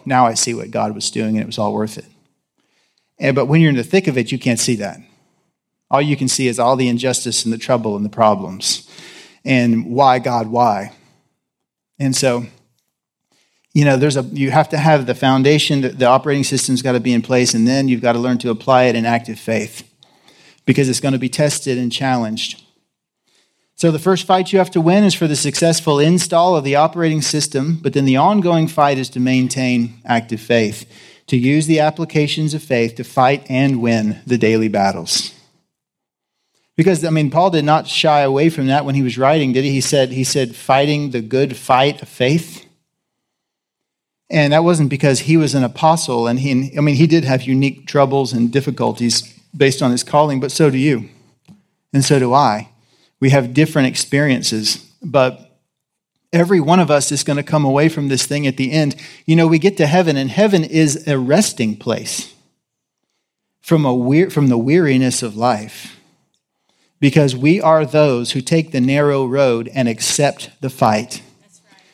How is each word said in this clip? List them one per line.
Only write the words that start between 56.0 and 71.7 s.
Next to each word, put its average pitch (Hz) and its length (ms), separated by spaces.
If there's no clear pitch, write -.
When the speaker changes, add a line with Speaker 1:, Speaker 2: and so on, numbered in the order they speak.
Speaker 1:
every 170 300
one 165 180
of 151 120
us 143 200
is 139 120
gonna 143 200
come 151 220
away 143 240
from 151 180
this 135 180
thing 143 200
at 131 100
the 135 160
end. 151 240
You 160 100
know, 165 120
we 160 120
get 196 180
to 156 100
heaven, 165 280
and 135 140
heaven 190 340
is 156 440
a 143 100
resting 127 580
place - 580
from 156 240
a 127 100
weir-, 135 360
from 147 180
the 120 100
weariness 131 640
of 107 120
life, 110 600
because 143 360
we 151 240
are 160 240
those 135 500
who 135 80
take 165 300
the 131 100
narrow 139 440
road 120 480
and 127 140
accept - 640
the 135 80
fight 120 540
Speaker 2:
That's - 240
right. - 160